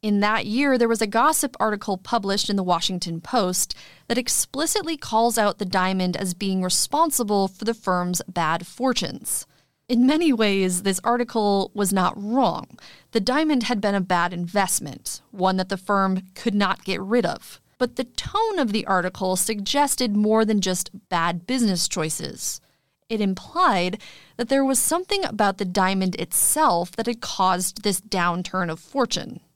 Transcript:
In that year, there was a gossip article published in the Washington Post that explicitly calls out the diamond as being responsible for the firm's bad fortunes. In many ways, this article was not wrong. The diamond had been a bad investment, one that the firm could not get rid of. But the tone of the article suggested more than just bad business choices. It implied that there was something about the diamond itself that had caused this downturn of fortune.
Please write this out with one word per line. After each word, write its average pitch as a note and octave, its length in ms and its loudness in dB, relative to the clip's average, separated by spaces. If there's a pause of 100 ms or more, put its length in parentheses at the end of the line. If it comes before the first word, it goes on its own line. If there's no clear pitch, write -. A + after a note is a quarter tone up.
In G#3 180 2
that G#3 260 2
year, C4 320 2
there A#3 120 4
was A3+ 120 0
a A3 60 0
gossip C4+ 540 2
article G#3 360 -2
published G3 520 -2
in G3+ 80 0
the G3 40 0
Washington F3 600 -2
Post F#3 520 0 (360)
that A#3 80 2
explicitly D#4 800 -2
calls A3+ 400 0
out G#3 220 2
the G3+ 60 -2
diamond F#3 520 0
as F#3 160 -4
being F#3 280 -2
responsible G#3 840 2
for F#3+ 160 -10
the A3+ 100 -2
firm's F3+ 540 -2
bad E3+ 400 -2
fortunes. - 800 -4 (400)
In B3 180 4
many D#4 280 4
ways, G3 500 2
this G3 220 0
article A3 680 0
was G3 200 0
not F#3 280 0
wrong. G#3+ 560 -2 (360)
The A3+ 80 2
diamond C#4 420 2
had A3 160 -2
been G3+ 160 0
a G3 60 0
bad F3+ 320 0
investment, F3 880 -4 (100)
one F#3 240 0
that F#3 140 -2
the G3 80 -2
firm F#3+ 460 0 (120)
could - 180 -4
not G3+ 300 0
get F#3+ 160 -4
rid A3 260 0
of. - 360 -8 (160)
But B3 180 -2
the - 80 -4
tone G#4 560 -2
of A3+ 140 0
the A3 120 -2
article F#3 520 0
suggested A3+ 800 0
more G#3+ 260 4
than G#3+ 160 2
just F#3 300 -2 (180)
bad E3+ 400 -2
business A3 400 0
choices. - 720 -6 (480)
It A3 140 -4
implied F#3+ 800 0 (340)
that A#3+ 140 -6
there C4+ 160 4
was C4 140 2
something F#4 440 -2
about G3+ 360 0
the G3+ 60 -2
diamond F#3+ 500 0
itself F3+ 840 0
that A3+ 80 -2
had A#3 160 -4
caused F#3 640 0
this G3+ 180 0
downturn F3+ 680 -2
of D#3+ 120 -8
fortune. - 580 -4 (160)